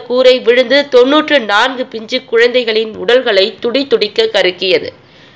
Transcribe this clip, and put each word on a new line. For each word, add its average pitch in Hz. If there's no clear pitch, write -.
கூரை 254
விழுந்து 247
தொன்னூற்று 294
நான்கு 247
பிஞ்சு 226
குழந்தைகளின் 226
உடல்களை 208
துடி 254
துடிக்க 220
கருக்கியது. 185